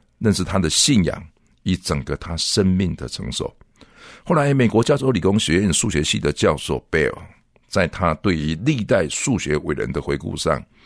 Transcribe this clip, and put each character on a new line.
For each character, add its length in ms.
认 140
识 120
他 120
的 120
信 340
仰， 240
以 120
整 300
个 100
他 220
生 280
命 300
的 140
成 200
熟。 240
后 100
来 200
美 120
国 160
加 140
州 160
理 80
工 180
学 180
院 180
数 160
学 120
系 180
的 120
教 240
授 240
贝 180
尔， 200
在 180
他 300
对 220
于 180
历 260
代 280
数 280
学 200
伟 180
人 160
的 100
回 160
顾 200
上， 280